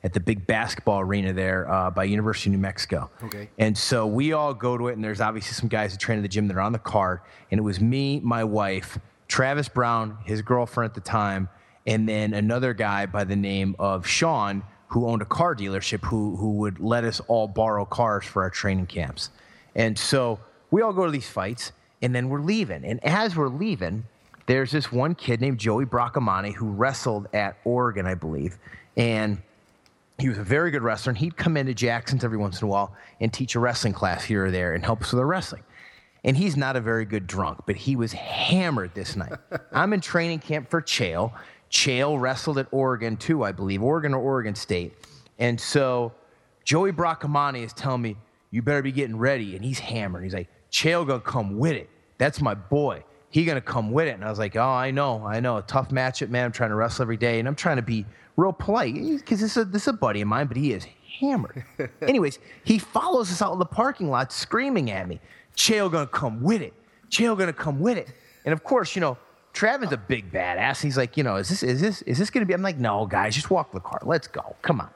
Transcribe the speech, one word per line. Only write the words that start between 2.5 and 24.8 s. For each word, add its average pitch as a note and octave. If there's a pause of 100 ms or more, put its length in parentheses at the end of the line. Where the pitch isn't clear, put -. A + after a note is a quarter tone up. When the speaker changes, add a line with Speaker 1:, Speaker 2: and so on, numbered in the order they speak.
Speaker 1:
New F#2+
Mexico. F#2 (140)
Speaker 2:
Okay. G#2
Speaker 1:
And G#2+
so A2+
we C#3
all D3
go B2
to A#2+
it, B2
and G#2+
there's G#2+
obviously A2
some A#2+
guys G#2
that G2
train A2+
at G#2
the G2+
gym G2+
that F#2
are F#2+
on G#2+
the A2+
card, F#2 (300)
and G2+
it G#2+
was G2
me, C#3
my A#2
wife, G2+ (300)
Travis C3+
Brown, A2+
his G#2+
girlfriend A#2+
at A2+
the G2
time, G2 (360)
and A2
then G#2+
another A#2
guy G2+
by G2+
the G2
name G2
of F#2+
Sean, G#2 (240)
who A#2
owned A#2
a G2
car E3+
dealership, G2
who, G#2+
who G#2
would G#2
let A#2
us A2+
all A2
borrow G#2
cars G#2+
for F#2+
our F2+
training F#2+
camps. - (440)
And A2
so A#2+ (300)
we G3+
all A3+
go F#3
to D#3+
these C#3
fights, G#2 (300)
and B2
then B2
we're C#3+
leaving. D3+
And A2+
as F#3+
we're D3
leaving, A#2+ (440)
there's B2+
this C#3+